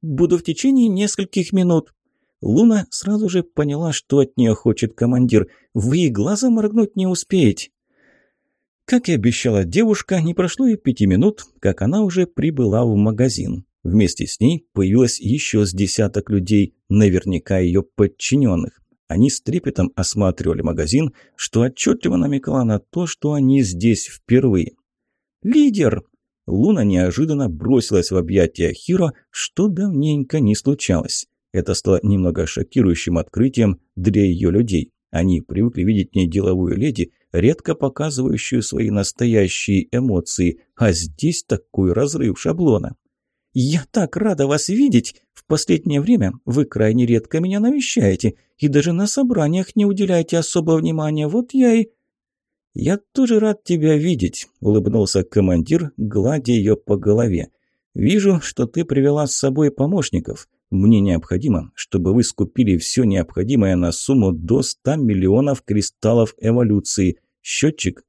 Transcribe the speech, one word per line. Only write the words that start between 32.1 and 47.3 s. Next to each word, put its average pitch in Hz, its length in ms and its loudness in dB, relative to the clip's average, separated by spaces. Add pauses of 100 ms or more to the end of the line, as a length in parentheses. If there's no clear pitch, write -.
шокирующим - 720 0
открытием 107 640 0 (160)
для 98 300 2
ее 90 260 0
людей. 101 400 0 (200)
Они 87 300 0
привыкли 117 420 -2
видеть 98 280 0
в - 40 -4
ней 95 120 2
деловую 92 480 0
леди, 110 360 -2 (200)
редко 147 440 0
показывающую 135 840 -4
свои 117 280 -4
настоящие 101 1040 0
эмоции, 92 680 -2 (140)
а 110 160 2
здесь 85 520 -4
такой 95 500 -2
разрыв 135 460 -2
шаблона. 160 560 0 (580)
«Я 139 380 0
так 180 260 -2
рада 175 300 0
вас 147 220 -2
видеть! 233 520 0 (120)
В - 120 -20
последнее 156 560 -2
время 165 320 0 (100)
вы 135 220 0
крайне 110 400 0
редко 117 340 0